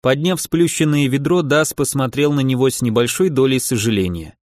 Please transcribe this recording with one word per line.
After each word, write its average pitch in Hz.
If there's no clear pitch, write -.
Подняв 151
сплющенное 156
ведро, 143
Дас 147
посмотрел 139
на 139
него 131
с -
небольшой 120
долей 131
сожаления. 95